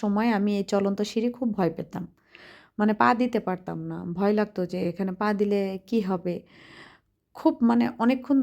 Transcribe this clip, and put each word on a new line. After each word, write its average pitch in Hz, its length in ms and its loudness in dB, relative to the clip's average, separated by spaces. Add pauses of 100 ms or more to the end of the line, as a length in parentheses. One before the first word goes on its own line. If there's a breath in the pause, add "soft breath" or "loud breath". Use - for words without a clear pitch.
সময় 208 280 0 (100)
আমি 208 120 0 (100)
এই 196 120 -2
চলন্ত 196 280 0 (100)
সিঁড়ি 233 180 -2 (100)
খুব 247 180 -2
ভয় 165 200 0
পেতাম, 180 280 -10 (720 loud breath)
মানে 208 140 4 (100)
পা 240 60 8 (120)
দিতে 240 280 0
পারতাম 180 300 -6 (120)
না, 165 80 -8 (180)
ভয় 202 220 2
লাগতো 208 220 -2 (120)
যে 180 60 -4 (120)
এখানে 190 300 -4
পা 208 80 0 (120)
দিলে 202 200 2 (280)
কি 226 100 0 (100)
হবে। 180 260 -2 (1040 loud breath)
খুব - 180 2 (140)
মানে 233 160 4 (200)
অনেকক্ষণ 262 380 2